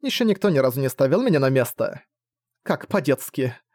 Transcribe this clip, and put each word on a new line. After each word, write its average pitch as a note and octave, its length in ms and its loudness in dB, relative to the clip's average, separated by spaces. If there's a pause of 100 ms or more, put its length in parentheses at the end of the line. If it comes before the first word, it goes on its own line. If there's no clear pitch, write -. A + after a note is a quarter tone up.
Еще C4 240 -2
никто G#3 260 0
ни D3+ 80 2
разу C3 220 0
не C3+ 80 0
ставил C#3 340 2
меня G#3 180 2
на C3+ 100 2
место". A#2 520 -2 (600)
"Как - 260 -4
по-детски", C3+ 680 -2 (180)